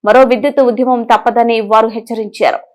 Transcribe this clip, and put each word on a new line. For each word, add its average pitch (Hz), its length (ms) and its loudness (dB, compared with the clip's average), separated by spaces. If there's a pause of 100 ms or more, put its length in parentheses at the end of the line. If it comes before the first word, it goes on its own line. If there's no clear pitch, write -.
మరో 254 200 4 (100)
విద్యుత్ 277 360 0
ఉద్యమం 247 320 -2 (120)
తప్పదని 233 460 0 (140)
వారు 226 240 2
హెచ్చరించారు. 214 640 -4 (120)